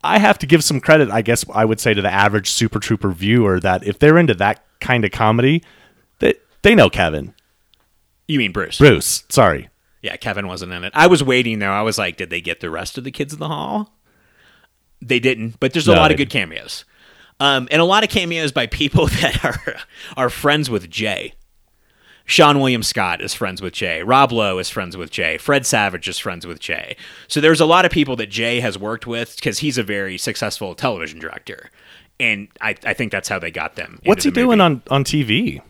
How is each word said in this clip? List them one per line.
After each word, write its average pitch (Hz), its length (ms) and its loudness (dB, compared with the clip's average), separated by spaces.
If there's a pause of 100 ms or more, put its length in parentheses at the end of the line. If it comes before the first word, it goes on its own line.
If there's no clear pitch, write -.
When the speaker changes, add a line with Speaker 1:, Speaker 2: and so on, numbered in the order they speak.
Speaker 1:
I 175 160 4
have 202 180 4
to - 80 -6
give 151 180 4
some 131 160 0
credit, 151 300 6
I 110 140 0
guess 117 200 0 (100)
I 110 120 2
would 110 160 0
say, 110 120 2
to 101 80 0
the 95 100 0
average 101 400 2
Super 110 280 -2
Trooper 104 300 -2
viewer 98 500 2
that 92 260 0
if 101 140 -4
they're 156 200 8
into 143 160 2
that 101 280 0 (160)
kind 120 240 0
of 98 80 0
comedy, 123 520 2 (560)
they, - 160 2 (260)
they 220 140 6
know 120 140 8
Kevin. 78 440 -2 (920)
Speaker 2:
You 151 100 -2
mean 107 140 0
Bruce? 87 260 -6
Speaker 1:
Bruce, 123 500 4
sorry. 87 420 2 (340)
Speaker 2:
Yeah, 92 140 -10
Kevin 101 300 -8
wasn't 90 240 -12
in 90 120 -10
it. 95 120 -10
I 160 120 6
was 156 160 6
waiting, 123 340 0
though. 101 140 -2
I 101 100 0
was 110 160 -2
like, 92 180 -4
"Did 90 140 -10
they 85 100 -6
get 85 200 -8
the 85 100 -8
rest 87 300 -10
of 123 40 -14
the 135 60 -10
Kids 143 240 -8
in 151 60 -16
the 151 80 -8
Hall?" 160 440 -8 (1080)
They 123 180 0
didn't, 113 400 -2
but - 140 -2
there's 147 140 0
a 110 80 6
Speaker 1:
No, - 20 6
Speaker 2:
lot 156 120 6
Speaker 1:
they 156 40 2
Speaker 2:
of 151 60 0
good 143 100 -2
Speaker 1:
didn't. 98 200 -4
Speaker 2:
cameos. - 360 -14 (540)
Um, 135 320 0
and 156 100 4
a 170 40 4
lot 202 180 4
of - 80 -2
cameos 170 400 -2
by 127 160 -2
people 147 400 0
<laughs> - 140 -4
that - 220 -2
are, - 340 -6 (380)
are 127 140 -2
friends 147 400 -2
with 92 220 -6
Jay. 107 420 -6 (920)
Sean 147 360 4
William 127 240 0
Scott 90 380 -4
is 95 120 -8
friends 92 280 -8
with 90 120 -8
Jay. 85 300 -6
Rob 131 280 4
Lowe 104 260 -2
is 90 120 -6
friends 92 260 -10
with 85 160 -12
Jay. 82 260 -4
Fred 139 280 -2
Savage 101 420 -2
is 90 100 -8
friends 87 280 -10
with 85 140 -14
Jay. - 380 -10 (300)
So 147 140 -2
there's 156 200 4
a 156 60 4
lot 180 180 4
of 170 60 0
people 135 240 -2
that 107 160 -8
Jay 117 280 -4
has 107 180 -4
worked 107 280 -10
with 117 360 -10
'cause 110 180 -4
he's 139 180 -4
a 117 60 -2
very 98 360 -6
successful 101 560 -8
television 82 440 -6
director. - 520 -16 (480)
And 107 280 -4 (140)
I, 110 220 -4
I 107 100 -4
think 113 180 -6
that's 95 180 -6
how 98 80 -4
they 82 140 -8
got 80 240 -10
them 85 300 -14
Speaker 1:
What's 190 180 2
Speaker 2:
into 277 160 -2
Speaker 1:
he - 20 2
Speaker 2:
the 254 60 2
Speaker 1:
doing 233 120 4
Speaker 2:
movie. 160 300 4
Speaker 1:
on, 135 80 2
on 139 60 0
T 151 200 -2
V? 113 460 -2